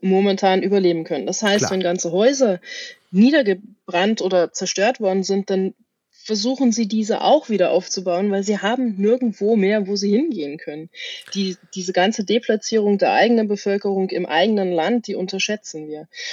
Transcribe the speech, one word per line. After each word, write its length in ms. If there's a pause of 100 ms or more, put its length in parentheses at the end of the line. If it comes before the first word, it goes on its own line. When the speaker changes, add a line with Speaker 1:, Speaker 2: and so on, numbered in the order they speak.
Speaker 1:
momentan 640
überleben 400
können. 240
Das 160
heißt, 160
Speaker 2:
Klar. 140
Speaker 1:
wenn 80
ganze 300
Häuser 480 (520)
niedergebrannt 1120
oder 280
zerstört 480
worden 240
sind, 280
dann 240 (340)
versuchen 640
sie, 160
diese 340
auch 280
wieder 220
aufzubauen, 600
weil 120
sie 140
haben 400
nirgendwo 580
mehr, 320
wo 80
sie 140
hingehen 480
können. 320 (460)
Die, 200 (200)
diese 180
ganze 320
Deplatzierung 720
der 160
eigenen 340
Bevölkerung 640
im 160
eigenen 460
Land, 340
die 100
unterschätzen 720
wir. 200 (260)